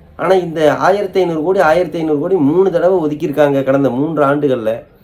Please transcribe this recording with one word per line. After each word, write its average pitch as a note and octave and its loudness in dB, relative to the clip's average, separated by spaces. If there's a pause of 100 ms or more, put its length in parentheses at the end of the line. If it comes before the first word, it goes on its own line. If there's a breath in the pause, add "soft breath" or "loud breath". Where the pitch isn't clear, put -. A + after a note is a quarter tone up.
(160 soft breath)
ஆனா, F3 0
இந்த E3 0
ஆயிரத்தி F#3 0
ஐந்நூறு E3 -2
கோடி, F#3+ 0
ஆயிரத்தி E3+ 0
ஐந்நூறு D#3 -2
கோடி F3 -2
மூணு F3 2
தடவை E3+ 0
ஒதுக்கியிருக்காங்க C#3+ 0
கடந்த C3+ 0
மூன்று D3 -2
ஆண்டுகள்ல. B2+ -2 (200)